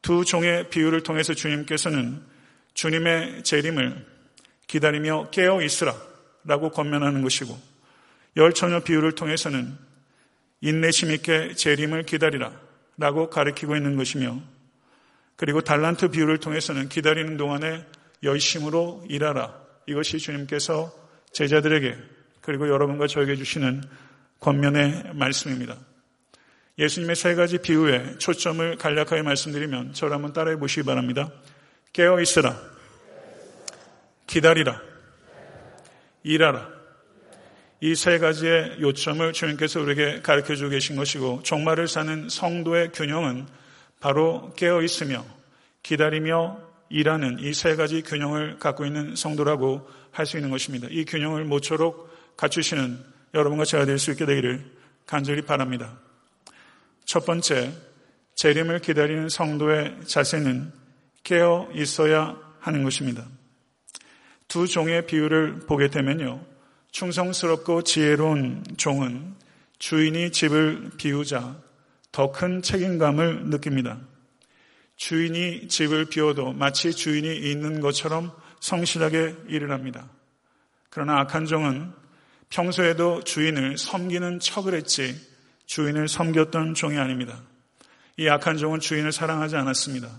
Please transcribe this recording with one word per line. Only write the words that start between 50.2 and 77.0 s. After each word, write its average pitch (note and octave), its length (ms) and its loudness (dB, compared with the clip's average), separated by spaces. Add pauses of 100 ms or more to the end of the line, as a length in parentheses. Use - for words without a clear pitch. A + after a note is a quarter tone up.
수 E3 120 -8
있는 C#3 120 -4
것입니다. C3 400 -6
이 D#3+ 140 -4
균형을 D#3 400 -4
모쪼록 D#3 920 -2
갖추시는 C#3+ 640 -2 (360)
여러분과 D3+ 300 2
제가 D3+ 200 2
될 C#3 140 2
수 C#3 120 -2
있게 D3+ 160 -2
되기를 C3+ 380 0 (420)
간절히 C#3+ 360 -2
바랍니다. B2+ 560 -2 (1040)
첫 - 200 -2
번째, D3+ 480 0 (640)
재림을 E3 460 2
기다리는 D#3 480 0
성도의 D3+ 800 0
자세는 C#3+ 640 0 (500)
깨어 F3 520 4
있어야 D#3 600 2 (240)
하는 D3+ 220 -2
것입니다. B2+ 440 -4 (1200)
두 F3 180 0
종의 E3+ 400 0
비유를 D#3 600 2
보게 C#3+ 220 4
되면요. C#3 560 -2 (480)
충성스럽고 F3 880 0
지혜로운 D3+ 840 2 (120)
종은 C#3 580 -2 (440)
주인이 D#3+ 540 0
집을 D#3 640 2
비우자 C#3 600 -4 (560)
더 C#3 200 2
큰 F3+ 300 -2
책임감을 E3 840 2
느낍니다. C3+ 520 -2 (1000)
주인이 E3+ 720 -2
집을 D#3 380 0
비워도 C#3+ 460 0
마치 C#3 400 0
주인이 D3+ 580 -2